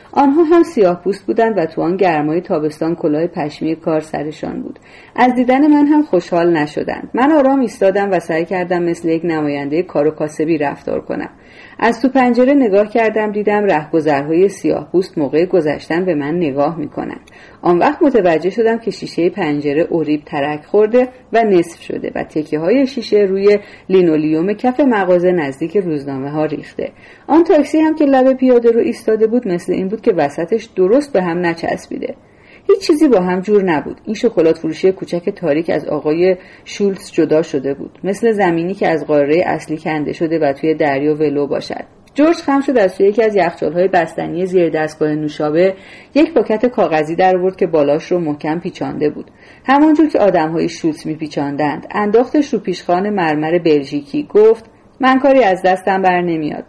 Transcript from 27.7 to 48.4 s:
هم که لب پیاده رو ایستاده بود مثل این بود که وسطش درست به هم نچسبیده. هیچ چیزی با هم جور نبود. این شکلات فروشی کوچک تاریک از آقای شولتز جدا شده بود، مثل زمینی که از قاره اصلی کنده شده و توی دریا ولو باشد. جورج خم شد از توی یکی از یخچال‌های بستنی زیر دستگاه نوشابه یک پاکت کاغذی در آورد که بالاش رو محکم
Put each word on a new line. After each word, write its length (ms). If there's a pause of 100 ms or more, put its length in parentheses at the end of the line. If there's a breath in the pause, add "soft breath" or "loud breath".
هم 140
که 100
لب 280
پیاده 380
رو 100
ایستاده 460
بود 220
مثل 240
این 160
بود 120
که 120
وسطش 520
درست 480
به 100
هم 240
نچسبیده. 680 (540 soft breath)
هیچ 180
چیزی 220
با 120
هم 200
جور 240
نبود. 400
این 100
شکلات 440
فروشی 340
کوچک 380
تاریک 400
از 180
آقای 480 (280 loud breath)
شولتز 480
جدا 300
شده 320
بود، 300
مثل 280
زمینی 420
که 140
از 180
قاره 400
اصلی 300
کنده 360
شده 260
و 140
توی 220
دریا 400
ولو 320
باشد. 380 (300)
جورج 220
خم 240
شد 180
از 180
توی 100
یکی 160
از 140
یخچال‌های 520
بستنی 580
زیر 240
دستگاه 440
نوشابه 600 (400 loud breath)
یک 200
پاکت 320
کاغذی 480
در 220
آورد 200
که 100
بالاش 460
رو 60
محکم 420